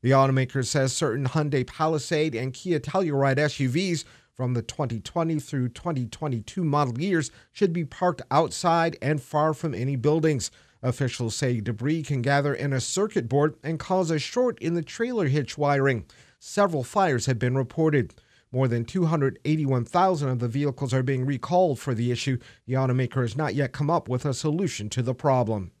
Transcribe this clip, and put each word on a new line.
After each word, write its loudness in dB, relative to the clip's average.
The 4
automaker 4
says 0
certain 0
Hyundai 0
Palisade 0
and -4
Kia -2
Telluride 2
S 0
U 2
Vs 0
from -2
the 0
twenty -6
twenty -2
through -2
twenty -4
twenty-two -6
model 0
years 0
should 0
be -2
parked -2
outside 2
and 0
far 0
from -4
any -2
buildings. 2
Officials -2
say 0
debris -2
can -2
gather 2
in -2
a 0
circuit -2
board 2
and -4
cause 0
a 0
short -2
in -2
the -2
trailer -2
hitch -2
wiring. 2
Several 0
fires 2
have 0
been 0
reported. 0
More 2
than 0
two 0
hundred 0
eighty-one 2
thousand 2
of -2
the -2
vehicles -2
are 2
being 0
recalled 2
for -2
the 0
issue. -2
The -4
automaker 0
has -2
not -2
yet -2
come -2
up 0
with -2
a 0
solution -2
to -2
the -2
problem. 0